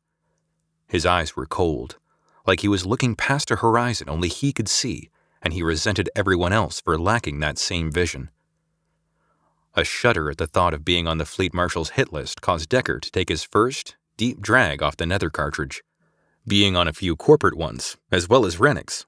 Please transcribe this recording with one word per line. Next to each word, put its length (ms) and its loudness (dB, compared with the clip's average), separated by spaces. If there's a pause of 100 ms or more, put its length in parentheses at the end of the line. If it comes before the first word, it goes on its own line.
(880)
His 180 0
eyes 300 2
were 100 -6
cold, 520 -2 (480)
like 160 2
he 60 0
was 180 2
looking 300 0
past 360 -2
a 60 0
horizon 520 2
only 180 0
he 240 -2
could 160 -2
see, 420 -4 (320)
and 120 -2
he 100 -4
resented 520 0
everyone 360 2
else 300 0
for 160 0
lacking 420 -2
that 180 -2
same 340 -2
vision. 380 -2 (1500)
A 100 2
shudder 440 0
at 80 -8
the 100 -2
thought 260 2
of 100 -8
being 240 0
on 100 -2
the 80 -2
Fleet 280 -2
Marshal's 380 -2
hit 200 -2
list 300 -8
caused 280 -2
Decker 300 0
to 120 -12
take 180 -2
his 140 -2
first, 520 -2 (220)
deep 240 -2
drag 400 2
off 160 0
the 80 -2
nether 240 0
cartridge. 540 -6 (640)
Being 280 4
on 120 4
a 60 -2
few 220 -2
corporate 400 4
ones, 400 -6 (160)
as 160 0
well 180 6
as 140 -2
Rennick's, 480 0